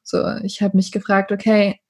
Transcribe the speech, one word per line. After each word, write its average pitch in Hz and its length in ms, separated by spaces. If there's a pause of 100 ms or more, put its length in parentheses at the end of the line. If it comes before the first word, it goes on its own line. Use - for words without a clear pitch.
So, - 200 (200)
ich 196 180
hab 202 120
mich 190 180
gefragt, 196 400
okay, 202 480 (100)